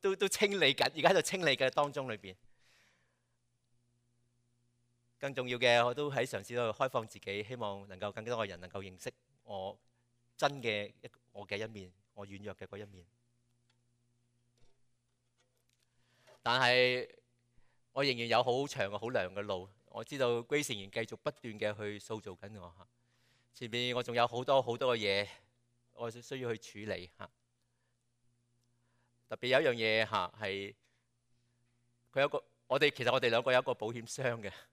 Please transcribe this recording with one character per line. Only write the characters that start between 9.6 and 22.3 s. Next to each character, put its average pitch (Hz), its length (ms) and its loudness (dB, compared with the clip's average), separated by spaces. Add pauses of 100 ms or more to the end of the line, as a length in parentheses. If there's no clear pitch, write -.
真 143 240 -2
嘅 104 260 -4 (140)
一， - 80 -18 (220)
我 101 140 -14
嘅 101 100 -6
一 107 120 -6
面， 98 220 -16 (240)
我 101 120 -14
軟 98 160 -16
弱 101 120 -12
嘅 98 120 -16
嗰 101 100 -16
一 104 100 -12
面。 95 200 -20 (3250)
但 123 180 4
係 127 480 6 (840)
我 139 120 -2
仍 131 120 2
然 117 120 -4
有 113 140 6
好 127 240 0
長 101 240 -4
嘅、 101 80 -8
好 113 120 -6
長 95 240 -2
嘅 101 80 -6
路。 98 260 -6 (180)
我 113 180 -14
知 143 140 -10
道 120 240 0
Grace 143 320 -2
仍 98 80 -8
然 98 80 -16
繼 113 100 -6
續 113 160 -8
不 - 140 -6
斷 110 280 -12
嘅 107 160 -2
去 104 240 -8
塑 110 220 -10
造 95 120 -14